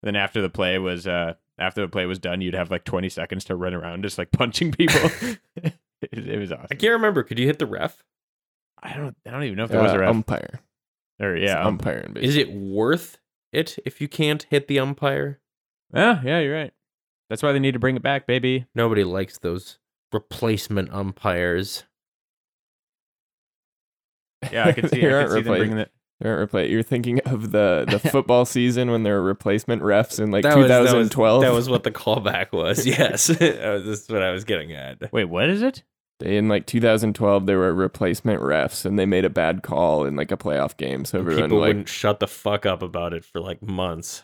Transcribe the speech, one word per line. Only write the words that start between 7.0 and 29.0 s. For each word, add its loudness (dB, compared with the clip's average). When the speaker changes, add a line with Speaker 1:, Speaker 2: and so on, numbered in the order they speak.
Speaker 2:
Could -6
you 2
hit 0
the 0
ref? -6
Speaker 1:
I -14
don't, -10
I -16
don't -6
even -6
know -4
if -8
there 2
was 4
a 2
Speaker 3:
Uh, 2
Speaker 1:
ref. 4
Speaker 3:
umpire. -2
Speaker 1:
Or, -2
Speaker 3:
It's 0
Speaker 1:
yeah. 0
Speaker 3:
umpire -2
in -14
baseball. -2
Speaker 2:
Is 2
it 0
worth -2
it -4
if -12
you -6
can't -2
hit 0
the 2
umpire? -2
Speaker 1:
Yeah, 4
yeah, 0
you're -2
right. -8
That's -6
why 2
they 2
need 2
to -2
bring 0
it -6
back, -2
baby. 0
Speaker 2:
Nobody 4
likes -4
those -8
replacement -2
umpires. -2
Speaker 1:
Yeah, 2
I 4
could 0
Speaker 3:
<laughs> -
Speaker 1:
see, 2
Speaker 3:
They 6
Speaker 1:
I 4
Speaker 3:
aren't 4
Speaker 1:
could 2
see 0
them 0
Speaker 3:
replace-, 2
Speaker 1:
bringing 0
it. -6
Speaker 3:
they -4
aren't 0
replace-, 0
you're 2
thinking 0
of -4
the, 4
the 2
Speaker 1:
<laughs> 0
Speaker 3:
football 4
season 0
when 0